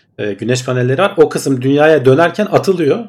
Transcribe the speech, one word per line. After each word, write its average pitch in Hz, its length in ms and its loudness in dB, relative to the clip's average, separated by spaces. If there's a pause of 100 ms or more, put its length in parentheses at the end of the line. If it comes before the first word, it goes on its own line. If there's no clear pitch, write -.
(180)
e, 104 160 -6
güneş 120 320 -4
panelleri 127 360 -2
var. 196 160 0
O 151 120 4
kısım 135 320 -4
dünyaya 143 440 2
dönerken 165 460 2
atılıyor. 175 580 0